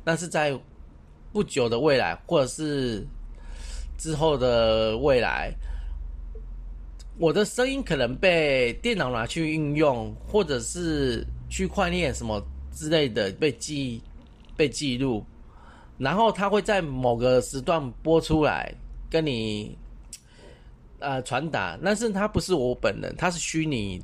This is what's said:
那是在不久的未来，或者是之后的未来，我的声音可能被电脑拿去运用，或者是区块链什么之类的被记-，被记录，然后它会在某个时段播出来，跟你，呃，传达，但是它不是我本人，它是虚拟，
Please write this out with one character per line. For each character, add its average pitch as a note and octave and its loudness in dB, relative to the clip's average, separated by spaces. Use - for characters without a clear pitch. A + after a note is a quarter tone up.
那 E3 2
是 E3 -6
在 D3 0
不 G#3 0
久 B2 0
的 A#2 2
未 C#3+ 6
来， F2 2
或 E3 4
者 C3 4
是 C3+ -2
之 D#3+ -4
后 D3 4
的 A2+ 4
未 C3 4
来， D#2 0
我 D#3+ 4
的 G3+ 4
声 B3 0
音 C4+ -2
可 E3 -2
能 B2 0
被 D3 4
电 A#3 2
脑 C#3+ 0
拿 A#2 -2
去 D#3+ -2
运 D3+ 0
用， A#2+ 2
或 G#3 2
者 C#3+ 0
是 C#3+ -2
区 F#3 -2
块 F3+ 0
链 E3+ 0
什 A#2+ -6
么 G#2+ -2
之 D#3 -8
类 D3+ 4
的 G#2 0
被 D3 0
记-， C3+ -6
被 D3+ 4
记 B2+ -2
录， B2 0
然 C3+ 0
后 A3 4
它 G3 0
会 G3+ 4
在 F#3+ 2
某 B2+ 0
个 B2+ 6
时 C3+ -6
段 C#3 0
播 D#3+ 6
出 D#3 2
来， F#2 0
跟 D#3+ 2
你， A2 -2
呃， C3+ -2
传 C#3+ -2
达， F#2+ -2
但 G3+ 2
是 A3 -2
它 F#3+ 0
不 G3 2
是 F#3 0
我 B2 2
本 G#2 2
人， F2+ -6
它 F3 2
是 E3+ -6
虚 D#3+ -2
拟， G2+ -2